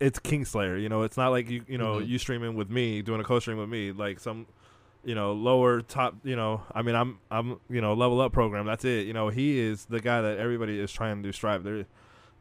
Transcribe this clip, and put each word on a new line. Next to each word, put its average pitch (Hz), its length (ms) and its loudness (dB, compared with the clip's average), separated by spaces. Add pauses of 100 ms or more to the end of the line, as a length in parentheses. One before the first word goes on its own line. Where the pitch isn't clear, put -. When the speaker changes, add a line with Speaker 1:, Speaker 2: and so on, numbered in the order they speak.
Speaker 1:
it's 135 180 4
Kingslayer, 104 640 0
you 107 80 -2
know? 110 140 2
It's 110 140 -2
not 127 120 4
like 123 180 2
you, 120 200 -6
you 131 100 -6
know, 110 200 0
Speaker 2:
Mm-hmm. 107 120 -2
Speaker 1:
you 123 80 2
streaming 117 380 -4
with 104 160 -2
me, 113 320 0
doing 110 180 -2
a - 20 -6
co-stream 117 340 0
with 107 120 -6
me, 104 220 -4
like, 101 280 -4
some, 113 280 -10 (580)
you 120 80 -4
know, 104 200 0
lower 123 500 6
top, 127 400 -2
you 131 120 -2
know, 110 280 -2 (100)
I 117 80 -2
mean, 117 140 2
I'm, 117 240 0 (100)
I'm, 117 300 -4 (100)
you 123 120 0
know, 107 120 2
level 123 260 4
up 131 140 2
program. 107 320 2
That's 107 180 -4
it. 120 220 2
You 110 80 -6
know, 107 160 0
he 131 300 2
is 110 260 -2
the 113 140 -4
guy 120 220 2
that 107 180 0
everybody 113 400 -2
is 101 120 -4
trying 107 300 -4
to 101 100 -6
strive 101 320 -2
there. 101 220 -6 (560)